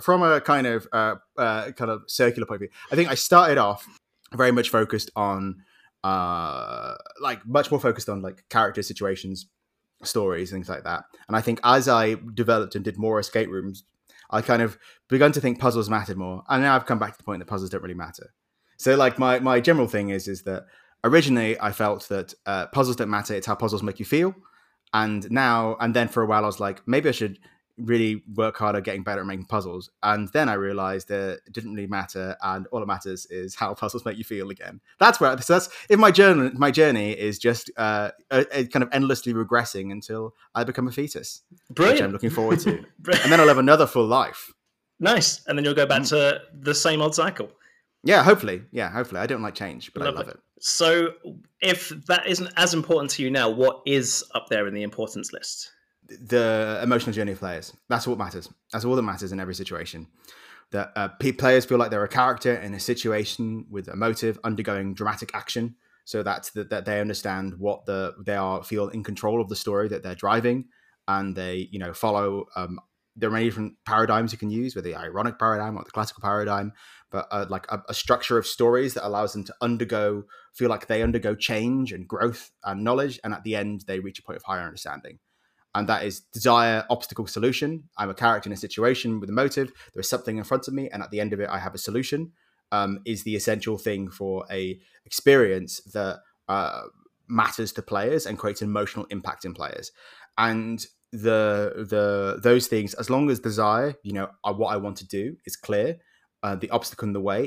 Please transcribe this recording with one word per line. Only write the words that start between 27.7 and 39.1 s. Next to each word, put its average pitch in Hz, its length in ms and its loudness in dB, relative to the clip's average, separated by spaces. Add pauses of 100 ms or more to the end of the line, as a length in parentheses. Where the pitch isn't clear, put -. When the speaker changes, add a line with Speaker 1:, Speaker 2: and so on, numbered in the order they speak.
Speaker 1:
really 113 440 0 (140)
work 110 220 0
harder 101 240 0
getting 95 200 -6
better 98 200 -4
at 92 60 -8
making 95 180 -8
puzzles." 92 440 -4 (140)
And 104 300 0
then 147 160 2
I 107 60 0
realized 98 520 -4
that 98 400 -4
it 104 60 -20
didn't 110 220 -10
really 101 120 -8
matter, 95 540 -6
and 95 260 -4
all 117 140 -6
that 101 60 -6
matters 95 420 -6
is 92 260 -10
how 101 180 -2
<laughs> - 80 -10
puzzles 113 220 -6
make 107 140 -6
you 110 80 -10
feel 98 240 -8
again. 95 320 -14 (180)
That's 226 220 6
where, 131 200 4
so 170 120 2
that's, 180 160 2 (200)
if 202 80 8
my 214 140 8
journey, 170 440 8
my 139 160 4
journey 120 460 4
is 104 220 -4
just, 117 380 0
uh, 107 340 0 (200)
a, 135 140 6 (140)
a 127 80 0
kind 127 160 2
of 120 80 -2
endlessly 135 420 0